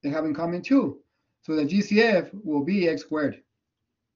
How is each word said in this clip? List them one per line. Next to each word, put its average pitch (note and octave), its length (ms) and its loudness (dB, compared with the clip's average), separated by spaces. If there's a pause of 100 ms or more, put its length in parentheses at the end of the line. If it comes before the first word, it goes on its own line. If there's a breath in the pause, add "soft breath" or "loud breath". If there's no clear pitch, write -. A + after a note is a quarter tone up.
They C#4+ 60 -4
have D#3+ 160 -2
in D3+ 80 -2
common E3+ 280 -4
two. B3 380 0 (420)
So D#3 140 -6
the D3 100 0
G F#3+ 160 2
C G#3 200 4
F G#3+ 260 2 (160)
will D3 200 -2
be F3+ 240 0
x D#3 140 -2
squared. D3+ 400 -4 (760)